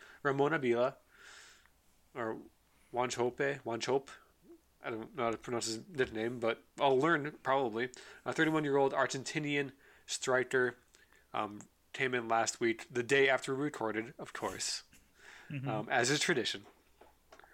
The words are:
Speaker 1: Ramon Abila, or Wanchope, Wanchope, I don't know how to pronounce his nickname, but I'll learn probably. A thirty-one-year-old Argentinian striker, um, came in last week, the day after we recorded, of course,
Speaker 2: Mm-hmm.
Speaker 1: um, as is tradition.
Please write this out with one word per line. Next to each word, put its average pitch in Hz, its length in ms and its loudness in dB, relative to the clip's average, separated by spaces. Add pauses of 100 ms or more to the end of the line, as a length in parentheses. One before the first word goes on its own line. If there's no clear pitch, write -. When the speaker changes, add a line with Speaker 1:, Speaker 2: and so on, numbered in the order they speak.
(240)
Speaker 1:
Ramon 143 300 2
Abila, 127 400 2 (1200)
or 113 220 -2 (560)
Wanchope, 123 720 0
Wanchope, 120 420 0 (800)
I 139 40 -8
don't 110 280 -8
know 123 80 0
how 113 60 2
to 107 60 -4
pronounce 117 280 -4
his 113 140 -4 (140)
nickname, 120 460 -2
but 113 240 0 (160)
I'll 139 180 6
learn 147 360 2 (100)
probably. 127 460 0 (360)
A 123 60 -4
thirty-one-year-old 147 600 2
Argentinian 139 800 -2 (340)
striker, 127 720 0 (560)
um, 104 260 -4 (320)
came 131 220 -2
in 117 160 -2
last 113 320 2
week, 117 280 0
the 120 140 -2
day 139 240 4
after 135 260 2
we 131 100 -2
recorded, 113 540 -4
of 107 160 -12
course, - 500 -6 (680)
Speaker 2:
Mm-hmm. 139 180 -8
Speaker 1:
um, 110 220 -4
as 123 180 2
is 147 100 2
tradition. 113 420 0 (920)